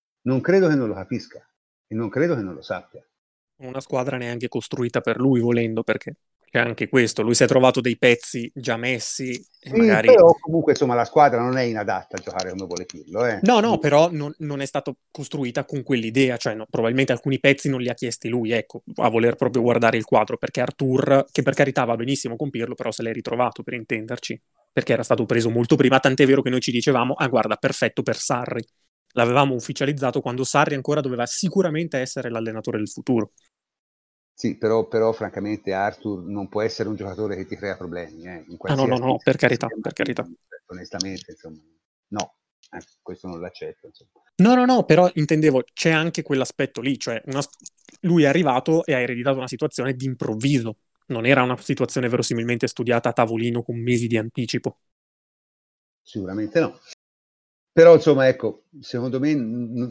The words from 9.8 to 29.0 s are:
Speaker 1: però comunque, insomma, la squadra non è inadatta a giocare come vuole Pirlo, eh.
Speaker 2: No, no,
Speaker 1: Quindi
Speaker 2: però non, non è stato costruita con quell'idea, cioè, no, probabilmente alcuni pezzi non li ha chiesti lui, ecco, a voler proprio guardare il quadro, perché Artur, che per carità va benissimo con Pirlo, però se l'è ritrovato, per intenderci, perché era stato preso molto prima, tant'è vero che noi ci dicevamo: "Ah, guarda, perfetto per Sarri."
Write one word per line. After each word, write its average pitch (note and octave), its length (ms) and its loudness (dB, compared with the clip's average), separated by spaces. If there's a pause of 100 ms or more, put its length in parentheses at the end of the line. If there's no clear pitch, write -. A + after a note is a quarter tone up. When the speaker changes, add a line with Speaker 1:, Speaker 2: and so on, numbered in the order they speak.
Speaker 1:
però F3+ 300 12
comunque, D#3 340 2
insomma, B2 220 0
la A#2+ 100 2
squadra C3 360 4
non B2+ 160 0
è C3 60 0
inadatta G#2 540 -4
a F#2+ 40 -10
giocare F#2 300 -8
come F#2+ 160 -10
vuole F2 180 -8
Pirlo, E2+ 420 -6
eh. G#2+ 160 -4
Speaker 2:
No, A3 120 4
no, A3 60 4
Speaker 1:
Quindi A3 200 0
Speaker 2:
però D3+ 300 4
non, D3 280 -6
non D3 220 -8
è C#3 60 -6
stato C#3+ 300 -6 (140)
costruita C#3 540 -6
con C#3 180 -8
quell'idea, B2 540 0
cioè, A2+ 180 -4
no, A2 140 -10
probabilmente B2+ 440 0
alcuni C3 280 -2
pezzi C#3 280 2
non C3+ 120 -2
li B2 80 -4
ha A#2+ 60 -4
chiesti A#2 340 -8
lui, A#2 240 -2
ecco, - 300 -4 (140)
a A#2+ 120 2
voler A2+ 280 2
proprio A#2+ 260 0
guardare A#2 340 2
il A2 80 -4
quadro, A#2 320 0
perché - 240 -6
Artur, C3 680 0
che - 120 -2
per C3+ 120 0
carità C3+ 300 2
va A#2 120 0
benissimo A#2+ 400 -4
con C#3 140 -6
Pirlo, A#2 240 -6
però - 180 -8
se A2+ 100 -10
l'è A2+ 100 -4
ritrovato, A#2 500 -4
per - 120 -10
intenderci, A#2 640 -8 (320)
perché B2 200 0
era A#2 100 2
stato A2+ 240 0
preso A#2 240 2
molto A#2 260 0
prima, D3 220 4
tant'è C3+ 280 4
vero C3+ 160 4
che B2+ 80 -4
noi B2+ 100 0
ci A#2+ 120 -4
dicevamo: B2 420 0
"Ah, C#3 140 -2
guarda, A2 280 0
perfetto - 460 -2
per - 140 -2
Sarri." B2 480 -4 (480)